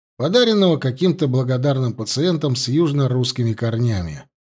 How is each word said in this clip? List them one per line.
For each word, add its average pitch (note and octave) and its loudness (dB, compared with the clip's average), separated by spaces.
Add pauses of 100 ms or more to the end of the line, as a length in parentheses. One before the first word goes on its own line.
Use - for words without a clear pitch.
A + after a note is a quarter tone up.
(180)
подаренного G3 2
каким-то C#3 0
благодарным B2+ 0
пациентам D3 -2
с - -4
южно-русскими B2+ 0
корнями. A2 -2 (240)